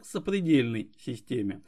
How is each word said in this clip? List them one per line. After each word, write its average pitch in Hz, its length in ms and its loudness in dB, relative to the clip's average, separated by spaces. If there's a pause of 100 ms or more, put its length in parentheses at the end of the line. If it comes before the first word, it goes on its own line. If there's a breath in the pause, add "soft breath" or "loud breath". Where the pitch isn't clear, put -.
сопредельной 160 880 0 (120)
системе. 110 640 -4